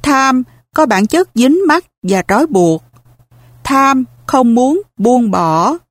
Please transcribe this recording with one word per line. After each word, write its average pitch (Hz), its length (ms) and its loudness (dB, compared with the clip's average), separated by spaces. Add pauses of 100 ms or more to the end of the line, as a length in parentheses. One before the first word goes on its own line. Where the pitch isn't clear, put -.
Tham 269 420 0 (320)
có 311 100 2
bản 214 220 0
chất 349 280 0
dính 262 320 2
mắc 311 180 0 (180)
và 185 240 -2
trói 240 200 0
buộc. 175 360 0 (800)
Tham 269 400 0 (240)
không 240 280 2
muốn 269 260 0 (160)
buông 233 340 0
bỏ. 180 460 -2 (140)